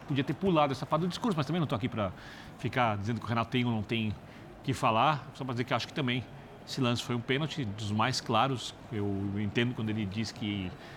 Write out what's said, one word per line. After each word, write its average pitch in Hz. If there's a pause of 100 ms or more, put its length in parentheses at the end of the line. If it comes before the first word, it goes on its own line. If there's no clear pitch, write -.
podia 135
ter 151
pulado 156
essa 135
parte 156
do 185
discurso, 180
mas 147
também 175
não 151
tô 139
aqui 120
pra 104 (460)
ficar 117
dizendo 107
que -
o -
Renato 117
tem 123
ou 120
não 110
tem 110 (520)
que 139
falar, 127 (120)
só 135
pra 127
dizer 120
que -
acho 117
que -
também 123 (440)
esse -
lance 120
foi 123
um 120
pênalti 143
dos 104
mais 110
claros. 120 (180)
Eu 104 (320)
entendo 117
quando 110
ele 110
diz 101
que 101 (260)